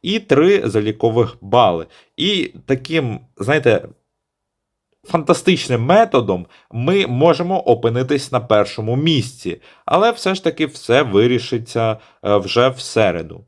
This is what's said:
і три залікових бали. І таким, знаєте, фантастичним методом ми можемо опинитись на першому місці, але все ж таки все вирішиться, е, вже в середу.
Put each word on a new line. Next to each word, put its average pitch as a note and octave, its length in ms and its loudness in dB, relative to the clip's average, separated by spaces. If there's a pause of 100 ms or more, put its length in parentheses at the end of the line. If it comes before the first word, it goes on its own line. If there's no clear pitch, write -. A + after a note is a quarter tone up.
і G3+ 160 -4
три F3+ 500 2
залікових A2 720 0
бали. G2 460 0 (300)
І F#3 360 -4 (140)
таким, C#3+ 540 -4 (160)
знаєте, A#2+ 520 0 (1160)
фантастичним D#3 800 0
методом B2+ 640 0 (240)
ми F3+ 360 0
можемо E3 540 0
опинитись B2 720 0
на B2 80 0
першому A2 560 0
місці, C#3 640 -2 (260)
але G#3 240 2
все F#3+ 240 -4
ж F#3+ 100 -10
таки D#3 220 -2
все C3+ 360 0
вирішиться, A2+ 960 0 (280)
е, G2+ 120 2
вже A2 320 2
в B2+ 120 -6
середу. E2+ 680 -2